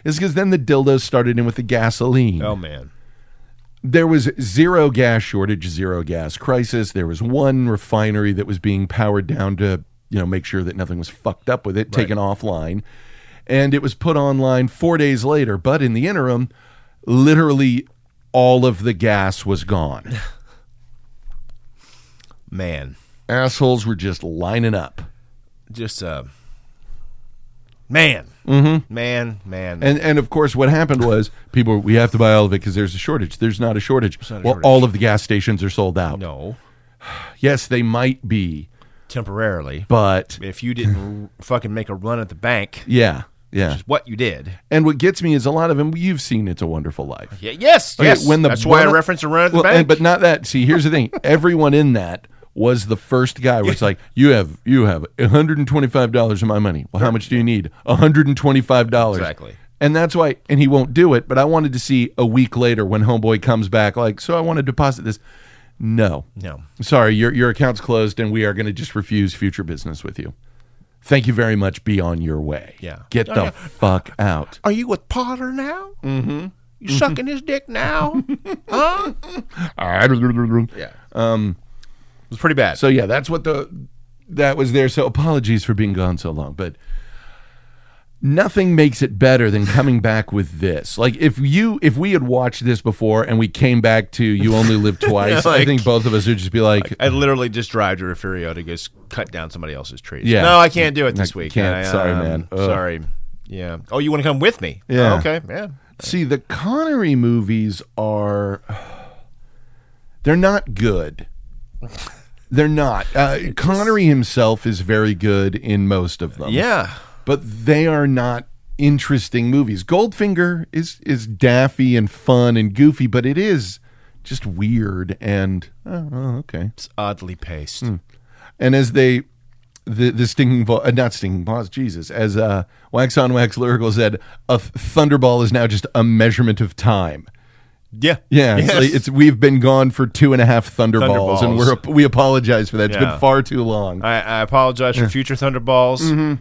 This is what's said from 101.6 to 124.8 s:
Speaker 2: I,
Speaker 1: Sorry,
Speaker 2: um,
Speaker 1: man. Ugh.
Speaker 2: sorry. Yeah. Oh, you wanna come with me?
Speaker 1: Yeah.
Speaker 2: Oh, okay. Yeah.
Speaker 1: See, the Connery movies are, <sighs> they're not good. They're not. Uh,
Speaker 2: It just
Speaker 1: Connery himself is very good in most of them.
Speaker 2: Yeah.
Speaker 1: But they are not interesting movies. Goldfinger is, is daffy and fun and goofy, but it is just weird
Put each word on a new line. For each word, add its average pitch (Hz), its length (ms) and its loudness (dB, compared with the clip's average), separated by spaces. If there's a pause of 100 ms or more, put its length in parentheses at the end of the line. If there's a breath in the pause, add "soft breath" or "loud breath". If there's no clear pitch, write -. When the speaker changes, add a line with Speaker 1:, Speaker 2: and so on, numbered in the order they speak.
Speaker 2:
I, - 40 -4
Speaker 1:
Sorry, 92 220 0
Speaker 2:
um, 87 120 0
Speaker 1:
man. 80 260 -4
Ugh. 95 80 -6
Speaker 2:
sorry. 90 420 -2 (460)
Yeah. 87 320 -10 (140)
Oh, 131 60 -2
you 147 120 -2
wanna 147 140 -2
come 139 160 0
with 220 200 0
me? 80 280 -10
Speaker 1:
Yeah. 123 260 4
Speaker 2:
Oh, 85 40 0
okay. 156 300 -2
Yeah. 190 200 -10 (320 soft breath)
Speaker 1:
See, 175 240 -4
the 135 140 0
Connery 240 760 -2
movies 110 640 0 (160)
are, 104 720 -4
<sighs> - 1600 -20
they're 156 120 4
not 190 380 0
good. 90 520 -2 (1200 loud breath)
They're 147 180 4
not. 135 460 0
Uh, 139 240 2
Speaker 2:
It - 60 -8
just - 120 -6
Speaker 1:
Connery 202 500 2
himself 120 600 2
is 98 140 -2
very 107 340 0
good 98 400 0
in 101 320 0
most 90 360 -2
of 76 160 -10
them. 69 120 -8
Speaker 2:
Yeah. 180 440 -2 (300 loud breath)
Speaker 1:
But 139 180 0
they 127 460 0
are 147 180 0
not 123 400 -2 (320)
interesting 135 720 0
movies. 110 320 0
Goldfinger 180 880 0
is, 165 320 -8
is 117 220 -4
daffy 123 680 2
and 104 140 2
fun 123 460 2
and 107 180 0
goofy, 135 340 4
but 120 180 0
it 143 100 0
is 170 440 -2 (420 soft breath)
just - 240 -10
weird 98 760 -4